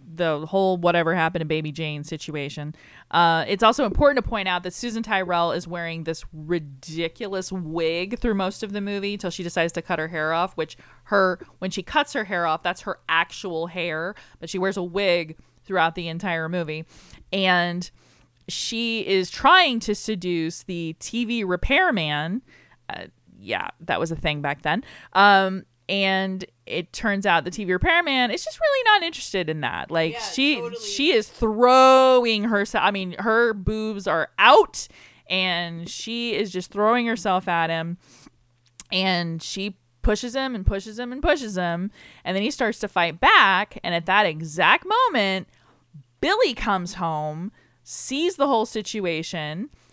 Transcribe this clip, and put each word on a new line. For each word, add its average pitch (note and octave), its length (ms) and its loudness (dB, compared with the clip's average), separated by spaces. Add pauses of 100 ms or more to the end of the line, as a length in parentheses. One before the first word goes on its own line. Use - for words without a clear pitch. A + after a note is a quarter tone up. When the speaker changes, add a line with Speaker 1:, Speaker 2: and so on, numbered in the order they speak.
(160)
Speaker 1:
the D#3+ 300 0
whole F#3+ 320 2
whatever E3+ 380 2
happened E3 260 0
to D#3+ 40 -4
Baby D#3 260 -2
Jane D3+ 320 -6
situation. D3 720 -8 (340)
Uh, E3 380 2
it's G3 160 -2
also B3 200 6
important C#4 400 4
to - 60 -6
point G3+ 180 -4
out F3+ 140 0
that F3+ 120 -8
Susan A3+ 280 -6
Tyrrell F3+ 520 0
is F3 140 -4
wearing E3 360 -8
this D#3+ 280 -6
ridiculous D#3+ 1200 -6
wig E3+ 680 -4
through A3+ 160 0
most G3 260 -2
of G3+ 120 -6
the G#3 80 -4
movie G3+ 360 -4
till F3+ 140 -6
she F#3+ 100 -8
decides E3+ 320 -2
to F3 80 -6
cut E3+ 160 -4
her D#3 120 -4
hair D#3 220 -2
off, E3+ 240 -2
which D#3 220 -6 (280)
her, F#3+ 340 2 (180)
when F#3 140 -6
she F#3+ 100 -6
cuts - 320 -2
her A3 120 -4
hair F3+ 200 -2
off, D#3+ 160 -2
that's F3 200 -4
her - 180 -8 (100)
actual E3+ 580 -2
hair, E3+ 460 -6 (260)
but E3 100 -12
she F#3+ 100 -6
wears F#3 180 -2
a F3+ 60 -4
wig F3 520 0 (280)
throughout E3 320 0
the E3+ 120 -8
entire E3 400 -4
movie. D#3+ 380 -6 (460)
And F3+ 580 2 (580)
she A3+ 600 -4
is F#3+ 240 0
trying D4 480 4
to G#3 160 -2
seduce F3 680 -4
the E3+ 360 -8
T A#3 260 -4
V A#3 180 -2
repairman. F3+ 1000 0 (440)
Uh, - 180 -12 (340)
yeah, G2 300 -6 (120)
that - 180 -2
was D#3+ 120 -2
a E3 40 -6
thing D3+ 260 -4
back C#3+ 200 -6
then. E3+ 220 -2 (300)
Um, F#3+ 520 4 (240)
and F#3+ 560 -2 (200)
it E3 280 -8
turns G3+ 320 -2
out E3+ 180 4
the F3 80 -8
T G3+ 140 -8
V F3+ 80 2
repairman C#4 580 2
is D4 120 -4
just - 160 -10
really C#5 260 2
not G#4 180 6
interested G3 460 -4
in D#3+ 120 -2
that. F2 300 -4
Like, D#3+ 220 0
Speaker 2:
Yeah, - 80 -10
Speaker 1:
she, C#4+ 340 2
Speaker 2:
totally. A#3 300 -8
Speaker 1:
she C#4 260 0
is A3 160 4
throwing B3 1160 6
herself. G#3 400 0
I G3+ 60 2
mean, F#3 280 -6
her A3+ 340 2
boobs G#3+ 540 -4
are D#3+ 220 0 (100)
out, C4 480 6 (420)
and F3 600 -4
she A#3 460 -6
is G3 160 -2
just F#3 200 -8
throwing A3+ 340 2
herself G#3 420 -2
at E3 220 0
him. E3 280 -4 (920)
And F3 520 0
she G3 340 -8 (260)
pushes A3+ 320 0
him C4 200 -4
and G3 100 -8
pushes G#3 340 -4
him B3 120 -8
and C4 100 -10
pushes C#4 360 0
him. F3 340 -2 (320)
And F#3 120 -4
then G3 80 0
he C#4+ 80 0
starts A3+ 280 -2
to G#3 80 -4
fight E3+ 320 0
back. G#3+ 640 4
And F3 100 -4
at E3+ 120 -2
that G3+ 200 4
exact D#3+ 600 2
moment, D#4 640 0 (760)
Billy F#4+ 320 2
comes F#3 400 -2
home, D#3+ 580 -4 (320)
sees E4 540 -4
the C#4 100 2
whole A#3 180 2
situation. F3 1040 -6 (240)